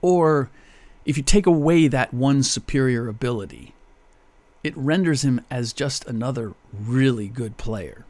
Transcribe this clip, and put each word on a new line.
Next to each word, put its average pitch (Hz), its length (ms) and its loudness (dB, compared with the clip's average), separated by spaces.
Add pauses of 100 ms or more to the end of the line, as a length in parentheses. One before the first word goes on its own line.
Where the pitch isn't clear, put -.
Or 160 480 2 (560)
if 147 120 -2
you 143 60 -6
take 196 220 6
away 160 420 4
that 127 260 0
one 135 300 2
superior 127 640 -2
ability, 107 680 -8 (880)
it 151 140 -6
renders 151 460 2
him 127 180 2 (100)
as 123 220 -4
just - 320 -4
another 120 480 -6 (180)
really 117 560 0
good 113 300 -10
player. 95 520 -10